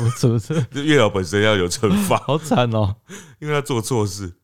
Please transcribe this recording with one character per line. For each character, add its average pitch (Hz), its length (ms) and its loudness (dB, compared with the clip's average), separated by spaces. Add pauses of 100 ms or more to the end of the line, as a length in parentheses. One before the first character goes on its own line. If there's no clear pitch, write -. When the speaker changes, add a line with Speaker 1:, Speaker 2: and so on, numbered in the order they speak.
Speaker 1:
我 117 180 2
怎 131 100 2
么 117 80 2
是？ 156 260 -2
Speaker 2:
<laughs> 117 120 -2
就 139 80 -4
月 147 160 4
老 110 100 6
本 98 160 0
身 101 200 0
要 107 100 4
有 90 140 2
惩 95 200 -2 (200)
罚。 120 140 2
Speaker 1:
<laughs> - 40 -10
好 135 100 0
惨 147 380 0
哦。 104 220 0 (420)
Speaker 2:
因 151 80 -12
为 151 80 -2
他 147 60 0
做 131 200 -4
错 123 240 -2
事。 95 400 -8